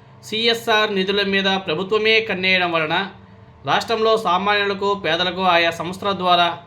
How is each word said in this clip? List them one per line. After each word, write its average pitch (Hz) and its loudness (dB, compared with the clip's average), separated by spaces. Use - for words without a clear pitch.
సీఎస్ఆర్ 214 0
నిధుల 196 0
మీద 196 0
ప్రభుత్వమే 190 0
కన్నేయడం 185 0
వలన 165 -2
రాష్ట్రంలో 220 0
సామాన్యులకు, 202 0
పేదలకు 180 -2
ఆయా 170 4
సంస్థల 175 -4
ద్వారా 175 2